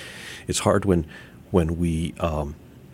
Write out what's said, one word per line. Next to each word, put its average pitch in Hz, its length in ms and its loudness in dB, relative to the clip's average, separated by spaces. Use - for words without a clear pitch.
It's 90 120 -2
hard 98 260 4
when, 87 220 4
when 85 280 2
we, 85 420 0
um, 76 340 -2